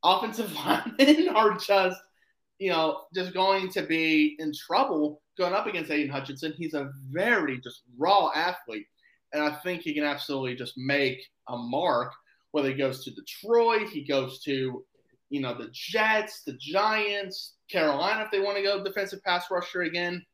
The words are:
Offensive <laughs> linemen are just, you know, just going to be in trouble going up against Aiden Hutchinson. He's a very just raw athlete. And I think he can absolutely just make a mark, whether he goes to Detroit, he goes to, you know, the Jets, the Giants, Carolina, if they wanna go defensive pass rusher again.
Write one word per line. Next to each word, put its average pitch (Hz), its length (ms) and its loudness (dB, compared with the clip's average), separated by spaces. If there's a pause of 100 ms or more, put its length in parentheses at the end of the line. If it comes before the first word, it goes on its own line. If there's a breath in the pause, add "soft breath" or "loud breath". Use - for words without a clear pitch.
Offensive 202 520 0
<laughs> - 100 -8
linemen 302 680 6
are 214 240 6
just, 190 420 2 (580)
you 190 120 0
know, 160 320 0 (100)
just 180 220 -4
going 190 380 2
to 190 100 -2
be 156 560 2
in 156 160 -4
trouble 165 680 0 (160)
going 180 160 0
up 208 140 0
against 170 240 -4
Aiden 147 200 0
Hutchinson. 139 460 -6
He's 160 180 -8
a 135 180 -4 (180)
very 165 500 0
just - 220 -16 (160)
raw 175 360 4
athlete. 151 520 -4 (460 soft breath)
And - 100 0
I 101 80 2
think 175 320 -6
he 151 100 -6
can 151 120 0
absolutely 139 500 -4
just 123 240 -10
make 135 420 0 (280)
a 123 100 -6
mark, 123 540 0 (400 soft breath)
whether 139 160 2
he 135 60 -2
goes 135 300 -2
to 123 60 -12
Detroit, 226 760 0
he 143 160 -8
goes 135 400 -2
to, 131 400 -4 (460)
you 143 100 -4
know, 127 140 -4
the 113 180 -12
Jets, 214 720 -2
the 202 80 -8
Giants, 202 1000 -2 (140)
Carolina, 175 560 2
if 208 60 -8
they 202 80 0
wanna 196 240 0
go 196 220 0
defensive 196 400 -6
pass 180 260 0
rusher 180 320 -2
again. 175 520 -4